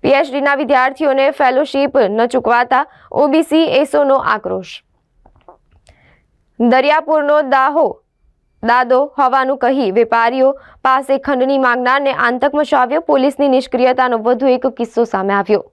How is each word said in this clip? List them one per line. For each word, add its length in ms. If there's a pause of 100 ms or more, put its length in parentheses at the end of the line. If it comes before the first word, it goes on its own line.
પી 180
એચ 100
ડીના 300
વિદ્યાર્થીઓને 640 (140)
ફેલોશિપ 640
ન 220
ચૂકવાતા 580 (260)
ઓ 160
બી 160
સી 220 (160)
એસોનો 400 (140)
આક્રોશ. 420 (1800)
દરિયાપુરનો 760 (160)
દાહો, 320 (800)
દાદો 340 (200)
હોવાનું 440
કહી 300
વેપારીઓ 580 (340)
પાસે 360
ખંડની 400
માંગનારને 540
આતંક 460
મચાવ્યો. 420
પોલીસની 480
નિષ્ક્રિયતાનો 760
વધુ 300
એક 120 (120)
કિસ્સો 320
સામે 220
આવ્યો. 400